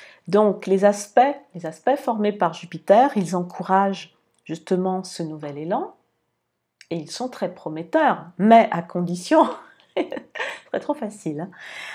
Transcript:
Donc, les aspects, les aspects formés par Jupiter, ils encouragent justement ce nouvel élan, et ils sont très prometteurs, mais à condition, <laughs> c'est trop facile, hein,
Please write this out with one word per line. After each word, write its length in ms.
Donc, 400
les 180
aspects, 340
les 120
aspects 320
formés 340
par 220
Jupiter, 640
ils 200
encouragent 800
justement 580
ce 200
nouvel 340
élan, 380
et 80
ils 140
sont 180
très 240
prometteurs, 720
mais 340
à 100
condition, 680
<laughs> 220
c'est 840
trop 140
facile, 480
hein, 100